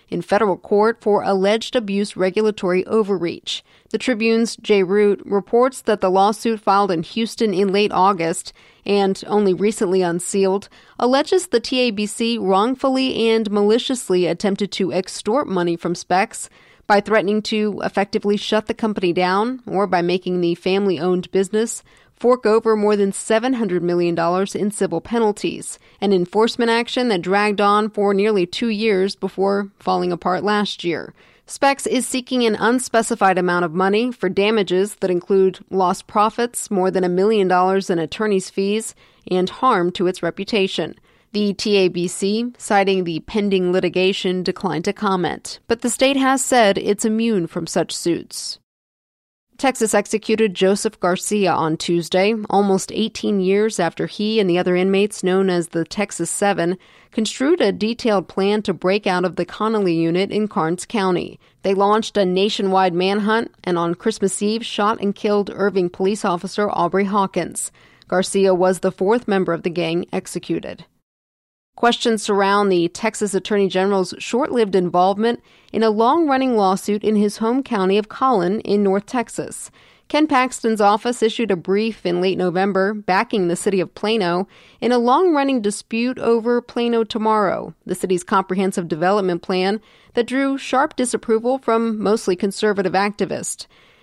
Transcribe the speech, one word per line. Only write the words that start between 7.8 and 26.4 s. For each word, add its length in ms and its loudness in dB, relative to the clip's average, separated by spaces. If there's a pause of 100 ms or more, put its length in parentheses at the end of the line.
August 640 0 (320)
and 420 2
only 260 2
recently 480 0
unsealed 680 0 (280)
alleges 500 2
the 120 2
T 200 -4
A 120 2
B 140 -4
C 320 -2
wrongfully 960 0
and 200 2
maliciously 760 2
attempted 440 -2
to 220 -2
extort 520 -2
money 300 -2
from 180 -4
Specs 560 -4 (380)
by 120 6
threatening 400 0
to 440 -2
effectively 520 -2
shut 300 -2
the 80 -4
company 400 -2
down 540 0
or 180 0
by 160 0
making 400 0
the 140 0
family-owned 720 0
business 540 -2 (320)
fork 320 2
over 280 4
more 200 2
than 160 2
seven 420 0
hundred 300 -2
million 320 0
dollars 400 0
in 160 -2
civil 280 -2
penalties, 760 -2 (240)
an 100 2
enforcement 600 2